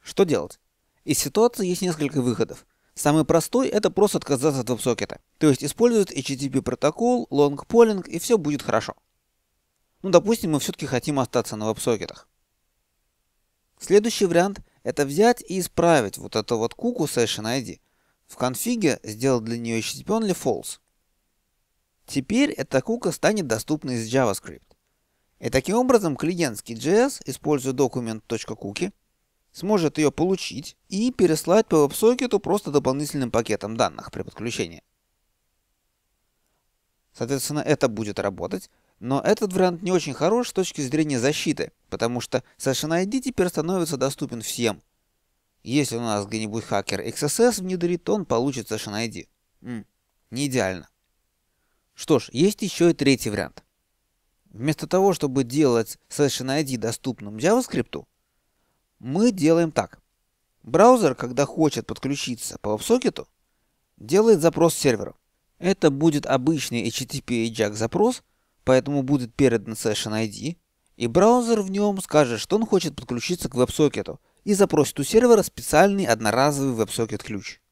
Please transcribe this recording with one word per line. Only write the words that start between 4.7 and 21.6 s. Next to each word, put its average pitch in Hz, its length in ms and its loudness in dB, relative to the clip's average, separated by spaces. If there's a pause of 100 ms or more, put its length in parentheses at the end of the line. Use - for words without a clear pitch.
веб-сокета. 113 500 -2 (180)
То 156 100 4
есть 135 140 4
использовать 214 480 2
H 139 120 -6
T 139 140 -4
T 135 140 -4
P 131 120 0
протокол, 226 680 0
long 143 260 4 (120)
polling, 220 400 4
и - 100 -8
всё 226 200 2
будет 147 240 -2
хорошо. - 320 -2 (1080)
Ну, 196 80 -4
допустим, 185 420 4
мы 143 80 2
всё-таки - 260 -6
хотим 135 340 -2
остаться 117 360 -2
на 107 100 -4
веб-сокетах. 110 600 -4 (1500)
Следующий 208 480 2
вариант — 175 360 2 (200)
это 143 220 0
взять 196 420 2
и 185 140 -4
исправить 165 560 2
вот - 180 -12
эту 113 220 0
вот 113 180 -2
куку 240 300 -4
Session 110 420 -2
I 127 160 -4
D. 98 160 -12 (480)
В - 100 -20
конфиге 160 680 -2
сделать 117 420 -2
для 117 140 -6
неё 117 180 -4
H 110 160 -4
T 135 60 -12
T 131 60 -16
P 185 100 -4
only 220 200 0
false. - 440 -4 (1300)